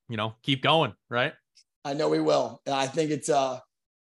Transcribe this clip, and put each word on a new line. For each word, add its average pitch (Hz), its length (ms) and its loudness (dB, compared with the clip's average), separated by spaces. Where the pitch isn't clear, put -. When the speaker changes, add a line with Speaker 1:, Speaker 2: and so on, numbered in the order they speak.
Speaker 1:
you 117 80 -6
know, 110 260 -4
keep 139 200 -2
going, 143 320 2
right? 127 240 0
Speaker 2:
I 143 80 -4
know 151 160 0
we 160 120 2
will. 143 440 0
And 139 100 -2
I 135 120 0
think 151 240 -2
it's, 143 180 -4
uh, 135 300 0